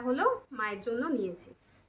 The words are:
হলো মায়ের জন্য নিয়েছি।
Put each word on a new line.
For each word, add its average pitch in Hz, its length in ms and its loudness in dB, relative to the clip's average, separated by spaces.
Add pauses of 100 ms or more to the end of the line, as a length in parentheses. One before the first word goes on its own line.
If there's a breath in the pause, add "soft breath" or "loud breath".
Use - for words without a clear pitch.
হলো 277 180 4 (340)
মায়ের 208 280 -2
জন্য 240 160 0 (140)
নিয়েছি। 185 340 -4 (380)